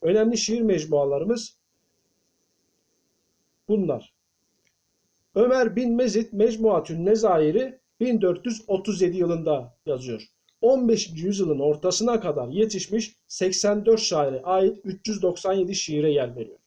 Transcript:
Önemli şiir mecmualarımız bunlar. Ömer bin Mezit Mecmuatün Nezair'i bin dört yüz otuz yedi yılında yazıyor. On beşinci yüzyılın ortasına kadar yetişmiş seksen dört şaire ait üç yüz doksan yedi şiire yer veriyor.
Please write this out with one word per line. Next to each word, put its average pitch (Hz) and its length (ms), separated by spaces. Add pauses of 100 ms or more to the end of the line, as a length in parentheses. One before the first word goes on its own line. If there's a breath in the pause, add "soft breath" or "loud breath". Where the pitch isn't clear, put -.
Önemli 214 360
şiir 226 220
mecmualarımız 156 960 (2000)
bunlar. 170 460 (1200)
Ömer 240 420
bin 240 180
Mezit 226 380
Mecmuatün 202 760
Nezair'i 208 720 (220)
bin 233 200
dört 180 260
yüz 226 200
otuz 190 360
yedi 175 140
yılında 165 600 (100)
yazıyor. 123 360 (380)
On 247 280
beşinci 175 380
yüzyılın 190 320
ortasına 180 600
kadar 143 280
yetişmiş 208 680 (120)
seksen 202 580
dört 226 140
şaire 139 420
ait 190 420
üç 190 240
yüz 202 140
doksan 185 300
yedi 196 220
şiire 151 380
yer 127 240
veriyor. 113 300